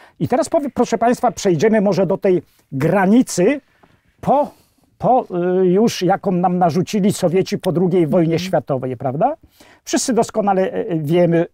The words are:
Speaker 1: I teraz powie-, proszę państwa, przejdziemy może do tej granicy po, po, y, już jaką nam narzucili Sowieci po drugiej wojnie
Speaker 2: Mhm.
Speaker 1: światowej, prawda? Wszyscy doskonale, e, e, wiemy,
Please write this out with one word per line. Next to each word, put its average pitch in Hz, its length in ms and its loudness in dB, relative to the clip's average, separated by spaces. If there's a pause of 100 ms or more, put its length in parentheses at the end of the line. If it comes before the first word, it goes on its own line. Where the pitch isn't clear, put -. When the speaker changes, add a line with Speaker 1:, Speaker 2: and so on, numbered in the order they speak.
(200)
Speaker 1:
I 165 80 -2
teraz 269 220 0
powie-, 294 200 -2
proszę 233 280 -2
państwa, 240 340 0
przejdziemy 202 500 0
może 190 240 2
do 185 120 -2
tej 185 240 0 (300)
granicy 190 880 2 (600)
po, 269 300 0 (460)
po, 226 280 2 (360)
y, 190 60 2
już 202 340 2
jaką 185 300 0
nam 180 260 0
narzucili 180 560 0
Sowieci 185 440 -2
po 180 140 -4
drugiej 170 360 0
wojnie 165 260 0
Speaker 2:
Mhm. 170 140 -2
Speaker 1:
światowej, 131 500 -4
prawda? 160 380 -2 (480)
Wszyscy 269 300 -2
doskonale, 202 480 0
e, 185 280 -4
e, 165 100 -2
wiemy, 165 540 2